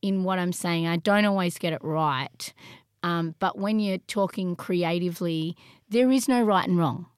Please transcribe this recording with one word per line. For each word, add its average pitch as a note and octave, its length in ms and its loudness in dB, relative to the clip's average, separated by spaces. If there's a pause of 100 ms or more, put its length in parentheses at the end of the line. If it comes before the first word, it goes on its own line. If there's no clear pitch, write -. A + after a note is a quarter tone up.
in F#3+ 220 0
what F#3 140 0
I'm F3+ 140 0
saying. E3+ 340 -2
I E3 120 0
don't G#3 260 2
always F#3+ 340 0
get E3+ 140 -2
it - 100 -6
right, D3+ 680 -2 (500)
um, E3 360 -2
but F#3+ 200 -2
when G#3+ 220 0
you're F#3+ 180 -2
talking F#3 580 -2
creatively, E3+ 1000 -2 (320)
there B3 240 4
is C4 160 2
no B3 140 4
right G3+ 260 2
and F3+ 100 4
wrong. E3 280 0 (120)